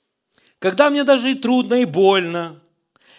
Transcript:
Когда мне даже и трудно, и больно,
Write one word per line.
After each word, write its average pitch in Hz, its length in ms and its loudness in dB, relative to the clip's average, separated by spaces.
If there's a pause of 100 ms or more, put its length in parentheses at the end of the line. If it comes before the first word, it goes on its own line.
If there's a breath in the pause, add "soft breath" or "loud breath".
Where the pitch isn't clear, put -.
(580 soft breath)
Когда 190 320 0
мне 285 140 -2
даже 262 260 2
и 262 60 -2
трудно, 247 400 -2
и 220 100 2
больно, 170 720 0 (600 soft breath)